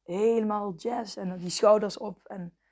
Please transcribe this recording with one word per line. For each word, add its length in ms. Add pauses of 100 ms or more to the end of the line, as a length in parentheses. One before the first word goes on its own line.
helemaal 720
jazz 420
en 220
die 120
schouders 480
op. 280
En 300 (160)